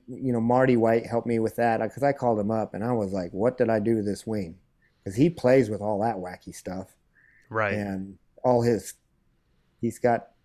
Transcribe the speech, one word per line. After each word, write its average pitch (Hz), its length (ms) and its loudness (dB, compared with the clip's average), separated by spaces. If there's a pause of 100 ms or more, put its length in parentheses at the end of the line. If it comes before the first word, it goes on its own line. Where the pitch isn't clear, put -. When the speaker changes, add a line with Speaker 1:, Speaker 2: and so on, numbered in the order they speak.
Speaker 1:
you 127 240 -4
know, 120 80 0
Marty 123 360 4
White 113 300 2
helped 117 200 -4
me 117 140 0
with 110 160 -2
that, 117 240 2
uh, 110 80 -2
'cause 113 140 -8
I 139 100 2
called 120 260 0
him 104 120 -2
up, 110 240 -2
and 101 100 -6
I 123 80 -2
was 104 200 -2
like, 90 200 -6
"What 113 260 0
did 117 120 2
I 110 100 2
do 113 160 2
to 107 60 0
this 101 240 -4
wing?" 98 320 -6 (460)
'Cause 98 120 -10
he 151 140 4
plays 127 400 4
with 101 100 -6
all 104 200 -2
that 113 160 -2
wacky 92 380 -12
stuff. 92 420 -12 (520)
Speaker 2:
Right. 107 260 -2
Speaker 1:
And 98 440 -6 (260)
all 123 180 4
his, 117 320 0 (840)
he's 117 180 -4
got, 120 340 0 (120)